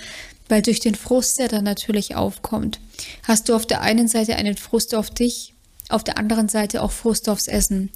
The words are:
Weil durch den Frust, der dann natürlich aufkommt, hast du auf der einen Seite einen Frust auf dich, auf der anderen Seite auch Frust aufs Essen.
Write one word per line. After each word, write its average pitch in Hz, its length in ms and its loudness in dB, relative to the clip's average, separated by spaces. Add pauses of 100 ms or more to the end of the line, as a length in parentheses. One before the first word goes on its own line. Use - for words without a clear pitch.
(480)
Weil 214 140 6
durch 226 180 2
den 214 160 2
Frust, - 420 0
der 254 80 0
dann 220 160 0
natürlich 202 540 -2
aufkommt, 214 640 -4 (420)
hast 220 260 2
du 240 60 6
auf 226 120 2
der - 160 0
einen 226 260 4
Seite 220 260 0
einen 208 220 -2
Frust - 400 -2
auf 214 140 0
dich, - 440 -2 (340)
auf 220 160 0
der - 140 -4
anderen 214 300 2
Seite 208 340 0
auch 208 100 -2
Frust - 360 0
aufs 202 200 0
Essen. 196 480 0